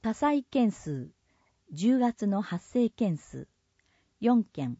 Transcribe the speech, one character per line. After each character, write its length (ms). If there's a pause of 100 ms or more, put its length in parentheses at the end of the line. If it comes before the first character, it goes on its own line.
火 120
災 300
件 280
数、 400 (580)
十 300
月 280
の 140
発 240
生 240
件 280
数、 300 (760)
四 240
件。 340